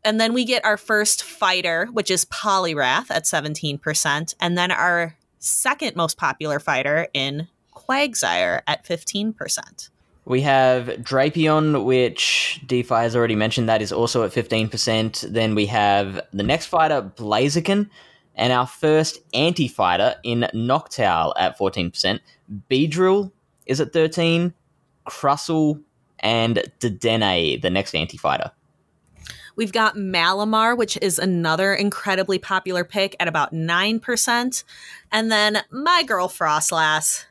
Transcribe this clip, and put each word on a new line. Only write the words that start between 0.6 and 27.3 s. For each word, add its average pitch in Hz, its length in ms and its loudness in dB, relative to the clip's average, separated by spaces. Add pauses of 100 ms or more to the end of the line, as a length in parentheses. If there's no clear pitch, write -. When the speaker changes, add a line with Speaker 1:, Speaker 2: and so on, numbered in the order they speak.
Speaker 1:
our 208 120 2
first 214 460 0
fighter, 180 680 -2
which 214 180 -2
is 185 140 0
Poliwrath 170 840 0
at 160 160 -2
seventeen 151 520 -4
percent. 151 640 -2
And 175 180 0
then 180 120 0
our 170 460 0 (220)
second - 580 -2
most 165 200 -2
popular 147 420 -4
fighter 147 560 -2
in 143 340 -4 (260)
Quagsire 240 920 -2
at - 200 -4
fifteen 202 460 -6
percent. - 580 -10 (340)
Speaker 2:
We 131 180 0
have 131 440 4 (140)
Drapion, 151 840 2
which - 840 0
DeFi 123 280 0
has 117 220 2
already 113 200 2
mentioned. 110 320 0
That 110 120 2
is 98 120 -4
also 117 320 0
at 92 80 -2
fifteen 110 360 -2
percent. 110 600 -2
Then 110 260 0
we 104 120 2
have 101 540 2 (120)
the 98 100 -4
next 143 240 0
fighter, 156 500 0
Blaziken, 147 720 0 (460)
and 123 180 2
our 123 140 2
first 156 540 0 (140)
anti-fighter 117 880 2
in 120 280 0
Noctowl 110 840 0
at 90 200 0
fourteen 92 360 -2
percent. 98 300 -2 (460)
Beedrill 185 600 2 (360)
is 135 140 0
at 156 120 -2
thirteen, 165 600 2 (540)
Crustle, 151 720 0 (380)
and 113 380 2 (240)
Dedenne, 98 840 0